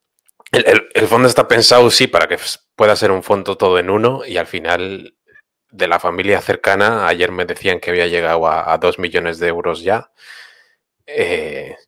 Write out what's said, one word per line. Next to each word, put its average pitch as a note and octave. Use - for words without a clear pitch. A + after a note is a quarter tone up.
el, B2
el, G#2
el A2
fondo A#2+
está B2
pensado, A#2+
sí, B2+
para E2
que F2
f-, -
pueda G#2+
ser G2+
un F#2+
fondo G2
todo F#2
en F2+
uno, A#2+
y F2+
al E2
final F2+
de G2
la E2+
familia F#2
cercana, G2+
ayer F2
me F2+
decían F2
que -
había F2
llegado E2
a, D#2+
a D#2+
dos F2
millones E2+
de E2+
euros E2+
ya, G#2
eh, D#2